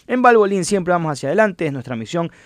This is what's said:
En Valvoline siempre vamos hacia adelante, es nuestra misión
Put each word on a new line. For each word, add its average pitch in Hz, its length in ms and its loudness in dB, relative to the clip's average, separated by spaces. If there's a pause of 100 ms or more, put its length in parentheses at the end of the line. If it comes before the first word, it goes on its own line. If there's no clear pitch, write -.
En 247 140 -2
Valvoline 202 420 4
siempre 180 300 0
vamos 165 180 -2
hacia 139 160 -8
adelante, 185 380 0
es 143 80 -4
nuestra 123 240 -8
misión 165 340 -6 (140)